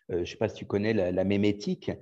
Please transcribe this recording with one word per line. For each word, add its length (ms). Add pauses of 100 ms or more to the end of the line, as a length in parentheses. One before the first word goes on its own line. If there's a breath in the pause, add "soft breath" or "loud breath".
je 80
ne 80
sais 120
pas 120
si 80
tu 100
connais 260
la, 200
la 120
mémétique, 760